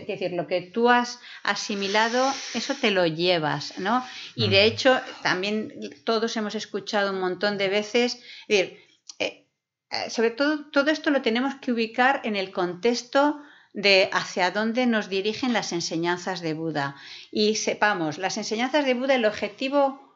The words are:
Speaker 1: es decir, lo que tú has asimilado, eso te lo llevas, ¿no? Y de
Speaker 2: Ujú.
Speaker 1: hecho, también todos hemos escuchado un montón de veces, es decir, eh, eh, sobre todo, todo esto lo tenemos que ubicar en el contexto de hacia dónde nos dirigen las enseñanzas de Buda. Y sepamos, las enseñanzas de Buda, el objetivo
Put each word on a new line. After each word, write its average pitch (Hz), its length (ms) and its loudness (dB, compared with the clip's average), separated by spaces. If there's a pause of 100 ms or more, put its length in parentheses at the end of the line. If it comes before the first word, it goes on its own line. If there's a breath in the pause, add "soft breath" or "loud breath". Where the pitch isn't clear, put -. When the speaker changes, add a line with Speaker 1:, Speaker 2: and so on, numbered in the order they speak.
Speaker 1:
es - 60 -12
decir, 185 260 -4
lo 170 140 -4
que 180 140 0
tú 233 280 2
has 240 300 2 (240 loud breath)
asimilado, 214 880 0 (220)
eso 254 220 -4
te 220 160 2
lo 185 140 4
llevas, 160 760 0
¿no? 233 260 0 (300 loud breath)
Y 214 140 0
de 196 100 6
Speaker 2:
Ujú. 214 80 8
Speaker 1:
hecho, 254 340 4 (220)
también 196 500 -2 (320)
todos 226 320 0
hemos 208 180 -4
escuchado 202 560 -2
un 190 80 -2
montón 185 380 0
de 196 120 0
veces, 208 500 0 (280 loud breath)
es 214 100 4
decir, 175 220 0 (400 loud breath)
eh, - 280 -6 (420)
eh, 107 200 -6
sobre 226 220 0
todo, 294 400 0
todo 277 200 2
esto 311 180 -2
lo 277 120 2
tenemos 254 340 0
que - 160 -4
ubicar 240 540 0
en 214 100 -4
el 190 160 -4
contexto 240 920 0 (320 loud breath)
de 196 380 4
hacia 180 380 0
dónde 226 380 0
nos 214 200 0
dirigen 214 460 -2
las 190 180 -2
enseñanzas 175 680 -2
de 160 140 -4
Buda. 151 400 -4 (360 loud breath)
Y 214 260 2
sepamos, 185 600 0
las 185 200 -4
enseñanzas 254 480 0
de 254 100 2
Buda, 269 180 2
el 240 120 4
objetivo 269 760 0 (140)